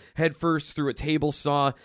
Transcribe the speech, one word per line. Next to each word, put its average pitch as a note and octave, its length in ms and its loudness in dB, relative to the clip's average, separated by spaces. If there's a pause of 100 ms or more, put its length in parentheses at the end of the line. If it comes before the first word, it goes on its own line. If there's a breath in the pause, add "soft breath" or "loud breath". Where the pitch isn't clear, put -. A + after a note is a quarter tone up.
(140 loud breath)
headfirst D#3+ 600 0
through D3 120 0
a B2+ 60 -2
table D3+ 380 0
saw. C#3+ 400 2 (120)